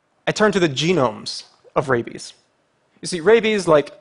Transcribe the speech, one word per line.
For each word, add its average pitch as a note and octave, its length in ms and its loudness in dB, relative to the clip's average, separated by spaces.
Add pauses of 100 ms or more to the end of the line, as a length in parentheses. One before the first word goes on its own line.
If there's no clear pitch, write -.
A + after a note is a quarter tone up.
(260)
I D#3+ 60 0
turned G#3 220 2
to G3 60 0
the E3+ 80 4
genomes C3+ 760 -2 (300)
of D3+ 140 -2
rabies. - 460 -6 (680)
You E3 80 -14
see, F3+ 120 -6
rabies, G#3+ 460 2
like D3+ 340 2